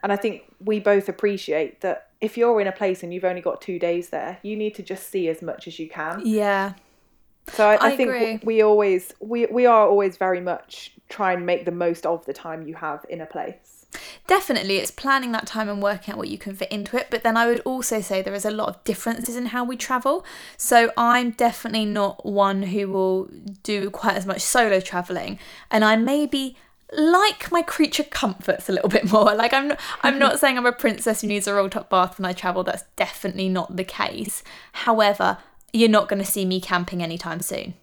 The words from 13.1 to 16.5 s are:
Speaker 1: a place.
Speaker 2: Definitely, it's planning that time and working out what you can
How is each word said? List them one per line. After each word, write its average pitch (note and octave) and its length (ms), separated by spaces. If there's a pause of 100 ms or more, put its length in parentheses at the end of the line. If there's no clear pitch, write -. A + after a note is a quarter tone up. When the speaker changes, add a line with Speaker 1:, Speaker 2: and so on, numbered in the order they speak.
Speaker 1:
a D#3 60
place. - 600 (400)
Speaker 2:
Definitely, A#3 520
it's - 120
planning C4 420
that A3 140
time A3 220
and G3+ 140
working G3+ 300
out G#3 60
what - 100
you G3+ 100
can G3 160